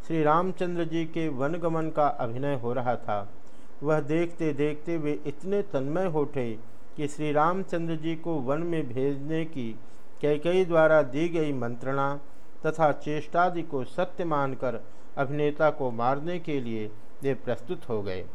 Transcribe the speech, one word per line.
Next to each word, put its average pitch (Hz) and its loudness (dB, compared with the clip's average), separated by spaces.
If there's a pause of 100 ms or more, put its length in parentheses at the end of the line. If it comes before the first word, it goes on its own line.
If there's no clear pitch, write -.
श्री 165 0
रामचंद्र 175 2
जी 165 0
के 165 0
वनगमन 160 0
का 151 2 (120)
अभिनय 135 0
हो 120 -2
रहा 123 0
था। 113 -2 (540)
वह 156 2
देखते 160 0
देखते 147 0
वे 147 0
इतने 190 -2
तन्मय 147 0
हो 156 0
उठे 127 0 (460)
कि 147 -2
श्री 151 -2
रामचंद्र 165 2
जी 160 -2
को 165 -2
वन 143 0
में 165 0
भेजने 143 0
की 123 -2 (500)
कैकेयी 156 2
द्वारा 160 6
दी 143 0
गई 156 0
मंत्रणा 131 0 (520)
तथा 156 4
चेष्टादि 170 0
को 131 -2
सत्य 180 -2
मानकर 135 0 (380)
अभिनेता 147 2
को 139 0
मारने 143 0
के 156 -2
लिए 110 -2 (340)
वे 135 2
प्रस्तुत 123 -2
हो 107 0
गए। 92 -2